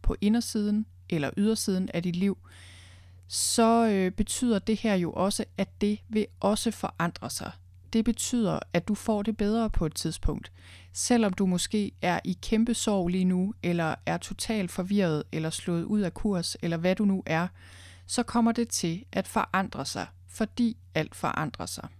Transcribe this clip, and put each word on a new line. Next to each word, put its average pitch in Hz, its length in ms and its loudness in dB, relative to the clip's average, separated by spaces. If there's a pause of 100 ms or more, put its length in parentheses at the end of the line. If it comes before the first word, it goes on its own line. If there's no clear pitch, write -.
på - 180 2
indersiden 214 640 0 (240)
eller 165 260 0
ydersiden 202 580 0
af 170 80 -2
dit 175 140 -2
liv, 196 220 0 (880)
så, 233 600 4
øh, 190 220 2
betyder 220 480 0
det 220 220 0
her 214 140 2
jo 175 180 0
også, 202 320 0 (140)
at - 220 -4
det 208 180 2 (100)
vil 214 180 0 (140)
også 208 300 2
forandre - 600 -6
sig. - 200 -8 (420)
Det 226 120 4
betyder, 226 540 0 (140)
at 170 160 0
du 214 60 0
får 208 280 -2
det 214 140 -2
bedre 214 340 0
på - 160 2
et 156 80 -4
tidspunkt. - 580 -2 (400)
Selvom 226 400 2
du 196 140 0
måske 190 460 0 (100)
er 175 220 0
i 180 180 -4
kæmpe 226 320 2
sorg 190 340 0
lige 185 160 2
nu, 185 380 2
eller 170 320 0 (120)
er 165 100 0
totalt 190 540 -4
forvirret, 180 520 0 (100)
eller 160 180 -2
slået 170 340 -2
ud 208 160 0
af 180 140 -2
kurs, 190 480 -2
eller 170 140 0
hvad 180 200 2
du 214 80 2
nu 190 220 2
er, 170 220 0 (580)
så - 160 -2
kommer 233 300 2
det 233 160 0
til 170 440 -2
at 196 160 -2
forandre - 580 -2
sig, - 200 -6 (220)
fordi 226 480 0 (180)
alt 156 200 -2
forandrer - 520 -4
sig. - 220 -10 (120)